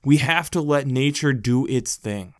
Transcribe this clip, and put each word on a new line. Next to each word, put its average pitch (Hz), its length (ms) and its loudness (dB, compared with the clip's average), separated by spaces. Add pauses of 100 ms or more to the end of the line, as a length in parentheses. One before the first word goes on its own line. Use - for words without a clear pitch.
We 139 120 6
have 151 340 0
to 175 100 -2
let 143 280 0
nature 139 440 0
do 123 360 0
its 123 260 -2
thing 101 460 -8